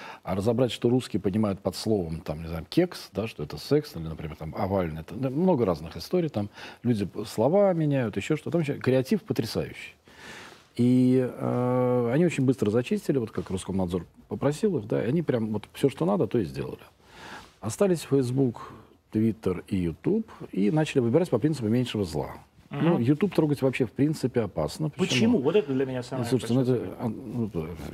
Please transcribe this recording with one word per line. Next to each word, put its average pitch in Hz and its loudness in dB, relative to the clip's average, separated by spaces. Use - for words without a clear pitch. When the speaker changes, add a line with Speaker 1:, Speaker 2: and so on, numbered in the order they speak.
Speaker 1:
А 90 -4
разобрать, 113 2
что - 0
русские 117 0
понимают 101 0
под - -4
словом, 85 -2
там, 80 -6
не 82 -8
знаю, 82 -6
кекс, - 0
да, 101 -4
что - -12
это 147 -8
секс, - -2
или, 82 -8
например, 80 -8
там, 80 -10
овальный, 90 -2
это, - -14
да, 131 -4
много 143 2
разных 82 -2
историй. 170 -2
Там 104 -4
люди 113 2
п-, 101 -6
слова 185 4
меняют, 139 0
еще 156 0
что. - -8
Там 165 2
еще 139 -4
креатив 131 2
потрясающий. - -4
И, 127 4
э, 123 0
они 170 4
очень 139 2
быстро 123 2
зачистили, 139 0
вот 110 -2
как - -6
Роскомнадзор 92 -2
попросил 147 0
их, 104 -6
да, - 0
и 107 -2
они 160 2
прям 113 0
вот 104 -6
все, 139 2
что 160 -2
надо, 180 2
то 123 0
и 101 2
сделали. 67 -8
Остались 170 0
Facebook, 131 0
Twitter 104 0
и 101 0
YouTube, 92 0
и 196 2
начали 151 2
выбирать 135 4
по 120 2
принципу 127 0
меньшего 113 2
зла. 78 -4
Speaker 2:
Мгм. 143 -2
Speaker 1:
Ну, 170 4
YouTube 147 2
трогать 151 2
вообще 131 2
в - -2
принципе 135 0
опасно. 92 -2
Speaker 2:
Почему? 175 -2
Speaker 1:
Почему? 226 4
Speaker 2:
Вот 147 2
это 147 2
для 135 0
меня 127 -4
самое 123 -4
Speaker 1:
Слушайте, 117 0
ну 135 4
Speaker 2:
большое 123 2
Speaker 1:
это, 92 -4
Speaker 2:
загадка. 110 -8
Speaker 1:
а, 120 -2
ну, 110 -4
э, 80 -4